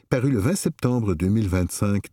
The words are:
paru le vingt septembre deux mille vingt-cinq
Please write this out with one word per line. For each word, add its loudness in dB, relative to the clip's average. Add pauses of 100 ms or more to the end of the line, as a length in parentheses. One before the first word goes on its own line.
(100)
paru 2
le 0
vingt 0
septembre 0
deux 0
mille 2
vingt-cinq 0